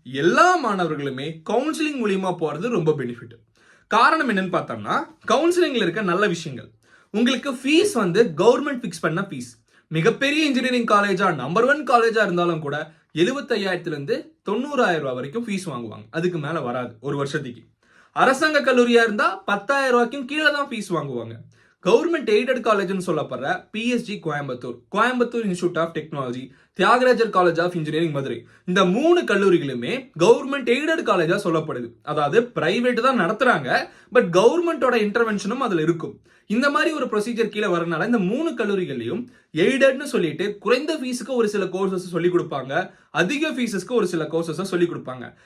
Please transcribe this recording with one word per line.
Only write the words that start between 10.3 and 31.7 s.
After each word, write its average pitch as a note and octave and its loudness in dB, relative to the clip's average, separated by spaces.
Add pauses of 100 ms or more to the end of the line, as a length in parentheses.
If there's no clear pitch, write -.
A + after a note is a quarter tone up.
இன்ஜினியரிங் B3 0
காலேஜா, G3+ 2
நம்பர் D3+ 0
ஒன் C#4+ 2
காலேஜா A3+ 4
இருந்தாலும் F3 0
கூட D3 -6 (380)
எழுபத்தையாயிரத்துல F#3+ -2
இருந்து C#3+ -4 (280)
தொண்ணூறாயிரம் A#3 0
ரூபாய் B2+ -4
வரைக்கும் F3+ -8
ஃபீஸ் F#3+ -6
வாங்குவாங்க. A2 -12
அதுக்கு F3 -2
மேல D3+ -6
வராது B2 -6
ஒரு C#3+ -6
வருஷத்துக்கு. C#3 -6 (520)
அரசாங்க C#4 4
கல்லூரியா A#3+ 4
இருந்தா C4+ 0
பத்தாயிரம் C4 -2
ரூபாய்க்கும் A#3+ 0
கீழே D4 0
தான் C#4+ -4
ஃபீஸ் A3 -8
வாங்குவாங்க. B2 -6 (500)
கவர்மெண்ட் D#4 2
எய்டட் B3 2
காலேஜ்னு G3 0
சொல்லப்படுற D3 -4
பி A3+ -4
எஸ் A#3+ 0
ஜி G3+ -8
கோயம்புத்தூர், C#3 -8 (160)
கோயம்புத்தூர் A#3 0
Institute F3 -2
of E3 0
Technology, C3 -8 (360)
தியாகராஜர் A#3 4
College F3 4
of F3 0
Engineering D#3+ -2
மதுரை, C3+ -6 (280)
இந்த F#3+ 2
மூணு D#4 4
கல்லூரிகளுமே E3+ 2 (260)
கவர்மெண்ட் B3+ 4
எய்டட் D#4 0
காலேஜா F#3 2
சொல்லப்படுது. D#3 -2 (160)